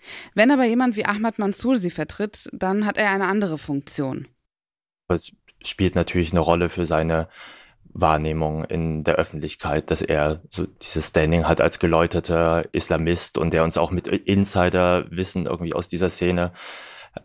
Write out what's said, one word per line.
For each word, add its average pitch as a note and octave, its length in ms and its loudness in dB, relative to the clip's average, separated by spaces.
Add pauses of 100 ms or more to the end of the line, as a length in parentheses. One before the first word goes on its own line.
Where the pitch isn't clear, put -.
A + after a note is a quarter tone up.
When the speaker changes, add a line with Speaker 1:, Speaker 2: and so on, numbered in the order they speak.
(360)
Speaker 1:
Wenn A3 160 6
aber C4 120 4
jemand A#3+ 320 2
wie G#3 100 -4
Ahmad G#3+ 320 -2
Mansour A3 400 0
sie F3+ 140 -2
vertritt, - 600 -8
dann G3 320 0
hat G#3 120 -2
er G#3 140 2
eine G3 160 0
andere G3 300 0
Funktion. C#3 720 -4 (800)
Speaker 2:
Es - 240 -2 (280)
spielt - 340 0
natürlich E2+ 360 0
eine F2 80 4
Rolle E2+ 300 4
für F2 160 -2
seine D#2+ 420 0 (560)
Wahrnehmung D#2 800 0
in D#2+ 400 -4
der D#2 120 2
Öffentlichkeit, D#2 760 -2
dass E2 100 0
er D#2 480 0
so - 160 -6
dieses - 440 -8
Standing D#2+ 360 2
hat D#2+ 140 2
als E2 200 2
geläuterter E2 960 2
Islamist E2+ 640 -2
und E2 140 0
der E2 140 4
uns E2 120 -2
auch D#2+ 140 0
mit F2 160 -4
Insiderwissen F2+ 1400 0
irgendwie E2+ 280 -4
aus - 160 -4
dieser F2+ 200 0
Szene, F2 440 0 (720)